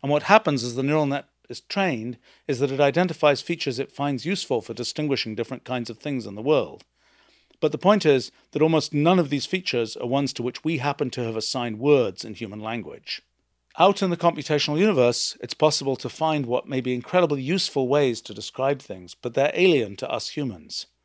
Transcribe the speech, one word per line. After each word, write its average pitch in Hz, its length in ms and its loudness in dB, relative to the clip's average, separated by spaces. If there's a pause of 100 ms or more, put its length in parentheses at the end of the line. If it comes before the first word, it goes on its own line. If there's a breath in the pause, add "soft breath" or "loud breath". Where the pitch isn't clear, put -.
And 143 100 -2
what 147 120 2
happens 156 400 4
as 120 120 -6
the 131 80 -4
neural 147 220 2
net 139 200 -4 (220)
is - 140 -12
trained 123 560 -2 (300 soft breath)
is 131 120 -2
that 131 120 2
it 135 100 0
identifies 147 600 4
features 139 380 -4
it 135 120 -6
finds 143 340 -4
useful 151 360 -2
for - 120 -10
distinguishing 120 640 -4
different 117 280 -8
kinds 123 260 -6
of 113 100 -14
things 131 260 -6
in 101 100 -12
the 107 60 -12
world. 131 420 0 (800 soft breath)
But 151 100 2
the - 60 -8
point 196 280 4
is 135 260 4 (200 soft breath)
that 143 100 0
almost 156 320 2
none 165 260 6
of 147 100 2
these 139 160 -2
features 127 500 -4
are 120 120 -6
ones 135 260 0
to 120 100 -8
which 123 220 -6
we 160 140 -2
happen 139 320 -2
to 123 120 -6
have 113 140 -4
assigned 117 420 -6
words 127 460 4
in 110 80 -12
human 104 260 -12
language. 107 600 -10 (560)
Out 196 240 4
in 190 80 0
the 170 80 -2
computational 151 600 0
universe, 135 600 2
it's - 140 -10
possible 147 440 0
to 123 120 -8
find 156 360 -2
what 123 220 -2
may 131 140 -4
be 127 120 -2
incredibly 147 480 0
useful 143 460 -2
ways 135 340 2
to - 120 -16
describe 131 480 -4
things, 92 320 -16
but 120 200 -8
they're 139 200 2
alien 139 440 4
to - 120 -6
us - 200 -4
humans. 110 580 -8 (180)